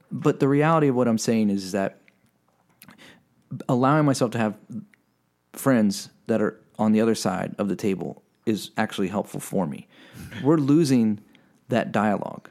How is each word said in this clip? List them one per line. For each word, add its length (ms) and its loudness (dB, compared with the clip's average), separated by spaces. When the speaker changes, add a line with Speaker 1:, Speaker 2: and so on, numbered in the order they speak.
Speaker 1:
But 300 0
the 80 2
reality 400 4
of 60 2
what 120 2
I'm 120 2
saying 320 0
is 220 -4
that 260 -4
allowing 380 4
myself 260 2
to 60 -4
have 180 0
friends 580 0
that 140 0
are 200 -4
on 140 2
the 80 4
other 140 2
side 440 -4
of 100 -2
the 80 -2
table 460 -6
is 300 -4
actually 320 -4
helpful 320 -6
for 260 -4
me. 200 -10
Speaker 2:
<laughs> 280 -14
Speaker 1:
We're 140 4
losing 640 2
that 240 -2
dialogue. 580 -2